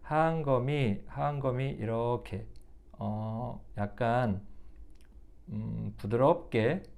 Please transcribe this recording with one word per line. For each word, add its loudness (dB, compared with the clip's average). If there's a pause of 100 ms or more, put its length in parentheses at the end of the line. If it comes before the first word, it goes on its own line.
하안검이, 2
하안검이 0
이렇게, -2 (480)
어, -4 (140)
약간, 2 (1080)
음, -6
부드럽게 4 (140)